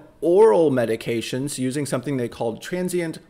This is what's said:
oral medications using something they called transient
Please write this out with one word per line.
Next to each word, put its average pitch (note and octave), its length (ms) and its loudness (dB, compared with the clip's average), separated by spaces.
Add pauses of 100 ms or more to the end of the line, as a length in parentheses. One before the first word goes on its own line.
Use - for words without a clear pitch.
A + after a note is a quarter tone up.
(220)
oral F3+ 500 6
medications A#2 840 -2
using C3 280 -4
something C#3 300 -4
they A#2+ 140 -4
called A#2 320 -6
transient F3+ 580 -4 (100)